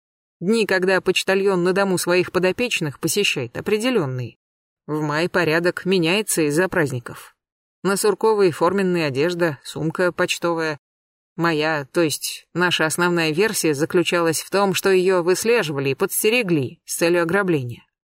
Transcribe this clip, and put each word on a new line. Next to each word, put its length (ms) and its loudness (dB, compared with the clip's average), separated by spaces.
Дни, 260 0
когда 340 2
почтальон 600 0
на 100 2
дому 260 0
своих 340 0
подопечных 640 -2
посещает, 580 -2
определенные. 800 -2
В 140 -4
мае 260 -2
порядок 560 0
меняется 580 0
из-за 260 2
праздников. 680 -4
На 120 2
Сурковой 540 2
форменная 580 2
одежда, 540 0
сумка 480 -2
почтовая. 680 -2
Моя, 540 0
то 80 2
есть 520 -2
наша 320 0
основная 460 0
версия 420 0
заключалась 680 0
в 100 -12
том, 240 2
что 160 0
ее 320 4
выслеживали 680 0
и 40 -2
подстерегли 880 0
с 120 -10
целью 260 2
ограбления. 640 -2